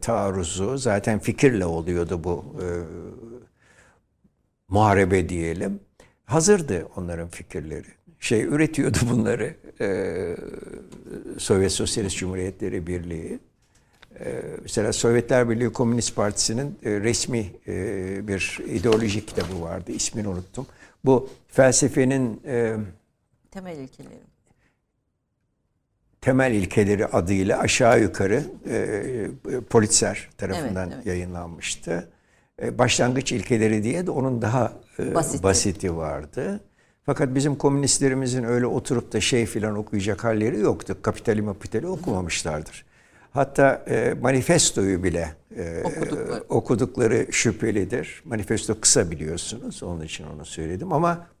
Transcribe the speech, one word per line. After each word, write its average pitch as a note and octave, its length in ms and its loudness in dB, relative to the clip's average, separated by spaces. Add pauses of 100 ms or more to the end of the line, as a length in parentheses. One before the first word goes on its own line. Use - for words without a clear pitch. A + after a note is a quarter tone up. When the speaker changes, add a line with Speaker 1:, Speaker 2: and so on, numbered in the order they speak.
Speaker 1:
taarruzu, G2 800 -2
zaten G#2+ 400 2
fikirle A2+ 480 4
oluyordu E2+ 580 -2
bu, F2 200 -4 (180)
e, F2+ 40 -6 (2000)
muharebe G2 600 6
diyelim. E2+ 520 -4 (440)
Hazırdı D#3 720 2
onların E2+ 320 -6
fikirleri. D2+ 580 -12 (340)
Şey, A2+ 220 2
üretiyordu C#3+ 560 2 (120)
bunları, A2 440 0 (260)
e, F#2 560 -2 (1040)
Sovyet F#2+ 340 4
Sosyalist G2+ 440 -2
Cumhuriyetleri F#2 680 -4
Birliği. F2 520 -6 (840)
E, - 220 -8 (200)
mesela A2 300 0
Sovyetler A#2+ 580 4
Birliği A2+ 220 0
Komünist A#2+ 440 0
Partisi'nin, A2+ 680 -2
e, A#2 60 -2 (100)
resmi, A2+ 460 0 (220)
e, G2 600 -6
bir F#2 400 -4
ideoloji A2 580 0
kitabı F2 360 -6
vardı. F2 300 -8
İsmini - 360 -4
unuttum. F#2 380 -8 (380)
Bu C3 240 4 (200)
felsefenin, C3 1000 4
e, A#2 300 0 (720)
Speaker 2:
Temel F#3 280 -12
ilkeleri. - 420 -18 (2000)
Speaker 1:
Temel C3 320 4
ilkeleri G2+ 540 2
adıyla G2 520 2
aşağı A#2+ 440 6
yukarı, G2+ 400 2 (280)
e, A2 880 -4 (100)
Pulitzer G#2 580 4 (100)
tarafından F#2+ 500 -4
Speaker 2:
Evet, C#2+ 80 -10
evet. - 100 -12
Speaker 1:
yayınlanmıştı. F2+ 1040 -6 (540)
E, A#2+ 160 -4
başlangıç B2 540 2
ilkeleri A2 500 2
diye E3 240 -2
de E3 40 -2
onun C3 320 0
daha, A#2 300 2 (260)
e, - 160 -2
Speaker 2:
Basiti. D#3 280 -2
Speaker 1:
basiti F#2+ 540 2
vardı. D#2+ 640 -6 (460)
Fakat C#3 280 0
bizim C#3 220 2
komünistlerimizin C3+ 880 2
öyle A#2+ 220 2
oturup A#2+ 460 -2
da A2 80 0
şey A#2 260 2
filan G#2+ 300 -2
okuyacak G#2 480 -2
halleri A2+ 340 2
yoktu. C3 440 0
Kapitali G#2+ 400 0
mapitali G#2+ 440 -4
okumamışlardır. D3+ 960 -4 (460)
Hatta, C#3 580 4
e, B2 320 2
manifestoyu A#2+ 840 2
bile, E2 240 0 (280)
e, E2+ 280 -6
Speaker 2:
Okudukları. - 640 -4
Speaker 1:
okudukları A#2+ 840 2
şüphelidir. A2 920 -2
Manifesto G#2+ 560 -2
kısa, G2 300 4
biliyorsunuz. E2 720 -8
Onun F2 220 -6
için - 220 -12
onu D#2 180 -14
söyledim. F#2 480 -6
Ama E3+ 340 0 (140)